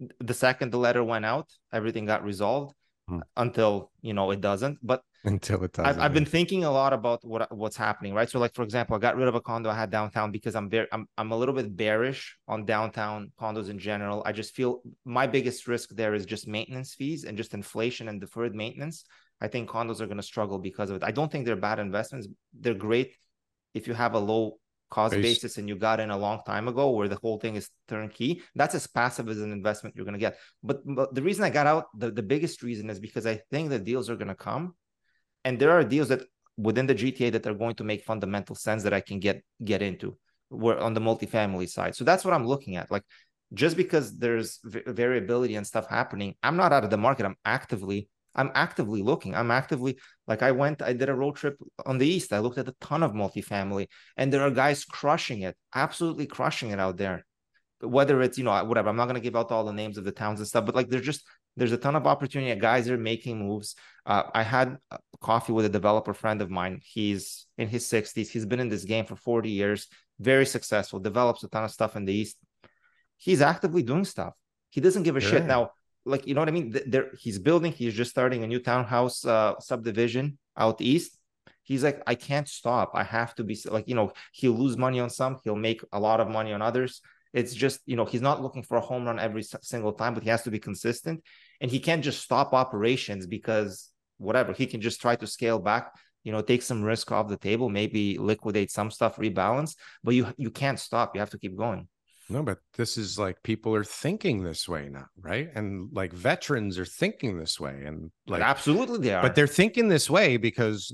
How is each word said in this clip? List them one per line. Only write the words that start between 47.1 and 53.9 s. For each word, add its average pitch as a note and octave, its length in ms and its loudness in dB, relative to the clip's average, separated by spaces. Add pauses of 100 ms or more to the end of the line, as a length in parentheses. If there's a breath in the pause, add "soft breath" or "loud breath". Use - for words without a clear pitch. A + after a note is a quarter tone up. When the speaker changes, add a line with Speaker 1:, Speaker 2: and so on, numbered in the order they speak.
Speaker 1:
I'm G2 80 -2 (100)
actively, G#2 640 -2 (280)
I'm C3+ 180 0
actively A2 480 0
looking. G#2 320 0
I'm A#2 160 2
actively, C3 480 0 (300 soft breath)
like, A2 140 0
I C3 100 6
went, C#3+ 280 0
I B2 120 0
did B2+ 160 0
a C#3 60 0
road C3+ 200 -2
trip C#3+ 240 -6 (260)
on C3 140 -2
the B2 80 6
East. F3 260 2
I G#2 60 2
looked A#2+ 200 0
at C3 100 -4
a B2+ 120 -10
ton D#3 220 -2
of D3 80 2
multifamily, G2 760 -4 (280 soft breath)